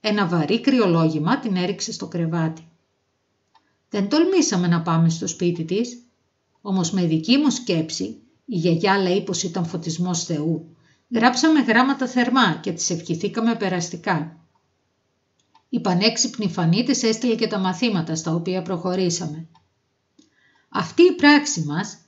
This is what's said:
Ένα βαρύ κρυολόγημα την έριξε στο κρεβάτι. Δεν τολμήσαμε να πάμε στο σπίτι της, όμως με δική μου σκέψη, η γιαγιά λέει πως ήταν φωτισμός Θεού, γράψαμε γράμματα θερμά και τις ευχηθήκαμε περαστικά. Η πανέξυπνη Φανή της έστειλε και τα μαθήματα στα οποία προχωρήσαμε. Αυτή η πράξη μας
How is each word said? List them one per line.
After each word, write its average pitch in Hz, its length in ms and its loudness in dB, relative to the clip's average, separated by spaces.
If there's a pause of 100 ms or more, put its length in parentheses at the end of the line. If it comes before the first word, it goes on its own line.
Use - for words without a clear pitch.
Ένα 208 260 0
βαρύ 170 340 0
κρυολόγημα 175 760 2
την 202 180 -2
έριξε 180 360 -4
στο 175 140 -10
κρεβάτι. 165 600 -4 (1200)
Δεν 202 200 -2
τολμήσαμε 311 580 2
να 170 160 2
πάμε 165 280 4
στο 160 160 -4
σπίτι 170 380 -2
της, 208 340 -4 (640)
όμως 190 300 -2
με 185 140 0
δική 160 320 2
μου 285 140 4
σκέψη, 165 540 -4 (400)
η 226 120 -6
γιαγιά 175 420 2
λέει 190 240 0
πως 190 200 -6
ήταν 175 220 -4
φωτισμός 170 600 -4
Θεού, 156 520 -4 (380)
γράψαμε 247 460 2
γράμματα 254 460 2
θερμά 240 560 2
και 185 100 -4
τις - 180 -4
ευχηθήκαμε 202 640 -2
περαστικά. 180 840 -4 (1300)
Η 220 120 -4
πανέξυπνη 202 680 0
Φανή 175 360 2
της 269 180 0
έστειλε 226 320 0
και 220 120 -2
τα 208 120 -4
μαθήματα 185 560 -2
στα 160 200 -4
οποία 180 280 -4
προχωρήσαμε. 175 840 -4 (1200)
Αυτή - 340 2
η 359 100 8
πράξη 294 480 4
μας 151 480 -6